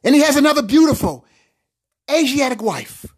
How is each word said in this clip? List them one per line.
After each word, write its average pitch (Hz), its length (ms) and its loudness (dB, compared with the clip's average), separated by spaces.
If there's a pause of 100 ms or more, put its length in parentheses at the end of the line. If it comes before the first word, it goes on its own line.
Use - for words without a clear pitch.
And 262 120 2
he 285 60 6
has 294 160 2
another 294 260 2
beautiful 220 600 0 (840)
Asiatic 269 520 -2
wife 156 440 -8 (120)